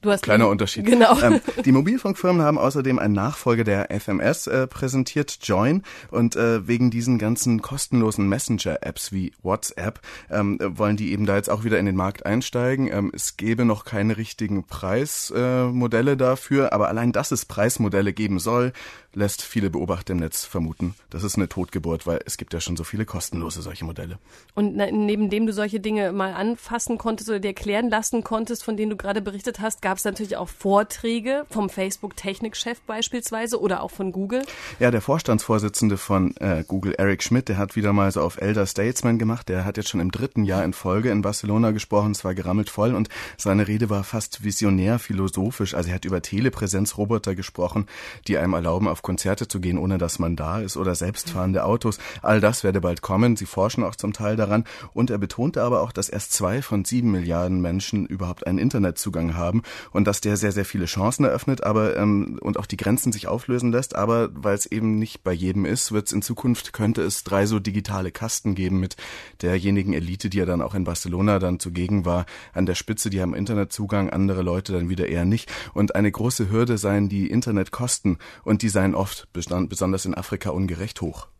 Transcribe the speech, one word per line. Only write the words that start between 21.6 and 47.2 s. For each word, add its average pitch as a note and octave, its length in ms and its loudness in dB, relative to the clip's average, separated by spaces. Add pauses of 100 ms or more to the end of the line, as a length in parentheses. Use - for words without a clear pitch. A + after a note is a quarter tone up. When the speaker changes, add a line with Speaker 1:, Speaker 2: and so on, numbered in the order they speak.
Speaker 2:
weil E2 220 0
es - 100 -8
gibt - 160 -10
ja E2+ 80 -4
schon F2 160 -4
so E2 60 -6
viele G#2 200 -4
kostenlose E2 600 -6
solche E2+ 200 -10
Modelle. E2+ 360 -10 (340)
Speaker 1:
Und G#3 220 0
na-, G3+ 160 0
neben G#3 400 0
dem A3 160 2
du A3 60 -2
solche G#3 260 -2
Dinge G3+ 320 0
mal F#3+ 220 -4
anfassen A3+ 680 -4
konntest A3 280 -4
oder G#3+ 120 -2
dir G3 80 -4
erklären G#3 420 -2
lassen A3 340 0
konntest, A3+ 400 -4
von A3 140 -4
denen G#3+ 140 -2
du G#3 40 -4
gerade G3+ 260 -4
berichtet G3+ 380 -8
hast, A3 220 -6
gab's F#3+ 220 -2
natürlich G#3 340 -4
auch F3+ 120 -6
Vorträge A3+ 1000 0
vom G#3 200 -2
Facebook-Technikchef G3+ 1120 -6
beispielsweise A3+ 760 -4
oder F#3 220 0
auch - 80 -8
von F#3+ 220 -6
Google. G3 320 -2 (360)
Speaker 2:
Ja, B2 120 6
der A#2 100 2
Vorstandsvorsitzende A2 960 2
von, F#2+ 400 2
äh, E2+ 300 0
Google, F#2+ 260 -2
Eric G2 300 2
Schmidt, A#2+ 260 2
der G2+ 80 0
hat G2+ 180 -2
wieder G#2 180 2
mal G2 180 4
so F2+ 100 0
auf E2+ 180 -2
Elder G2+ 280 2
Statesman A#2 500 2
gemacht. A2+ 320 0
Der F#2 160 0
hat G2+ 120 -4
jetzt G#2 120 -4
schon F2+ 120 0
im F#2 100 0
dritten A2 320 0
Jahr G2 200 2
in F2+ 100 0
Folge G#2 360 0
in G#2 140 2
Barcelona G#2+ 480 2
gesprochen. G#2+ 400 0
Es G2+ 120 -4
war F#2 120 -2
gerammelt F#2+ 340 0
voll A2+ 240 0
und G#2 160 0 (280)
seine G2+ 300 2
Rede G#2+ 220 0
war G2+ 140 0
fast - 400 -8
visionär G2+ 560 2
philosophisch. F#2+ 720 -2
Also F2 160 -2
er F2+ 60 -2
hat F2+ 100 -6
über F2+ 160 -2
Telepräsenzroboter G#2 1120 0